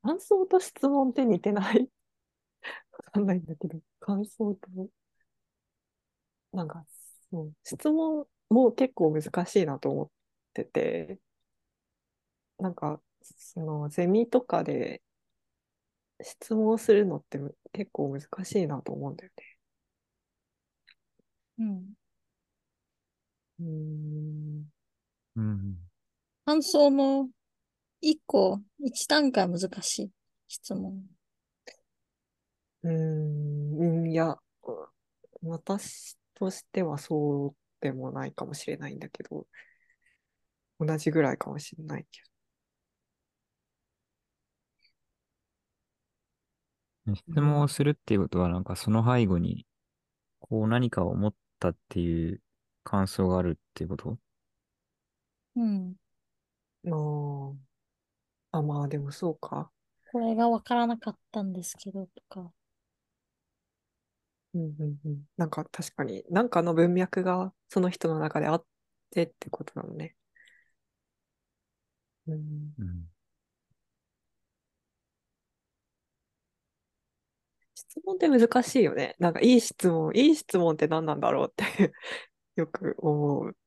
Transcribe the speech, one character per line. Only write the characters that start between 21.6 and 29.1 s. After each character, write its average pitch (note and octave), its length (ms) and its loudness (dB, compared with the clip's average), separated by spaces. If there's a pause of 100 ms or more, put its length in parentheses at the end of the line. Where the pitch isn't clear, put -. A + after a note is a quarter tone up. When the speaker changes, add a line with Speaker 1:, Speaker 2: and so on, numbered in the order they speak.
Speaker 2:
ん。 G3 320 -8 (1600)
Speaker 1:
う - 20 -10
ー E3+ 40 -8
ん。 D3+ 1000 -8 (720)
Speaker 3:
う A2+ 40 -2
ん。 G2 380 -4 (680)
Speaker 2:
感 D4+ 180 2
想 D4 280 6
の C4+ 380 2 (720)
一 D#4 260 0
個、 G3 340 4 (180)
一 - 300 -6
段 D4 240 4